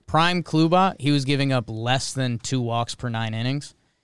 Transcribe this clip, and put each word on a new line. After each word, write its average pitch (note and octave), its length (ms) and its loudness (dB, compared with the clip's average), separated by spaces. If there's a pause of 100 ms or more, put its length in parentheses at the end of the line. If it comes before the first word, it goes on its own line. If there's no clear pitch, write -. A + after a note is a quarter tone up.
prime E3+ 380 2
Klubot, E3 560 4
he C#3+ 120 0
was C#3+ 120 2
giving C3+ 300 2
up B2 160 -2
less A#2 440 -2
than B2+ 260 -2
two - 220 -2
walks A#2 320 -2
per - 140 -8
nine A2+ 260 -4
innings. B2+ 400 -4 (300)